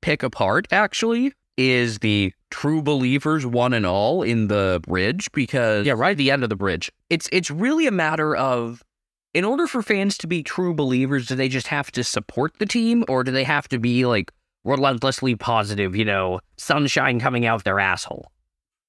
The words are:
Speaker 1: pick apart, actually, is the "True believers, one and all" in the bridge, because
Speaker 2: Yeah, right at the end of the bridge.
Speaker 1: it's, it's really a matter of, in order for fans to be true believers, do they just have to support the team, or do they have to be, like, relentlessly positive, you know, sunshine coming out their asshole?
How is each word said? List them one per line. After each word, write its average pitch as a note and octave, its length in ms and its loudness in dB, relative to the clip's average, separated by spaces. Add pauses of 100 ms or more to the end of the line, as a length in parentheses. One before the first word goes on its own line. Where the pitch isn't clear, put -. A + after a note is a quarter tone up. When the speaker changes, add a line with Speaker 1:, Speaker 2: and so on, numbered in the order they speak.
Speaker 1:
pick D3+ 240 -2
apart, A2+ 480 0
actually, A3+ 640 2 (220)
is B2 440 2
the G#2 320 2 (180)
"True D#3 320 0
believers, C#3 640 0
one B2 260 2
and A2 140 2
all" G#2+ 380 2
in A2+ 240 2
the F#2+ 400 2
bridge, G2+ 420 -2
because A2+ 560 0
Speaker 2:
Yeah, C#3+ 100 2
right C#3+ 160 2
at G3 40 -2
the C3+ 160 2
end C#3 100 0
of A#2+ 60 0
the G#2+ 80 -2
bridge. F#2 340 -2 (200)
Speaker 1:
it's, E3 200 -2
it's F3+ 200 -2
really C4 360 0
a A#3+ 60 0
matter D#3 420 0
of, A#2+ 480 -2 (520)
in F3 100 0
order C#4+ 240 0
for A#3+ 140 -2
fans G3+ 360 0
to - 80 -8
be E3 160 -2
true F3+ 320 -2
believers, C3 520 0
do B2+ 100 -4
they C3+ 120 0
just C3 180 -4
have D3 260 -4
to B2 100 -4
support - 560 -6
the A3 80 -2
team, A#3 420 2
or B2+ 140 0
do B2+ 80 -4
they C3 140 0
have D3 240 0
to C3 100 -2
be, B2 280 2
like, A2 260 0 (320)
relentlessly C3 720 0
positive, G#2 580 0
you A2 100 0
know, F#2+ 360 0 (160)
sunshine C#3 640 0
coming A#2+ 260 0
out A2+ 160 0
their G2 160 0
asshole? - 540 -2 (560)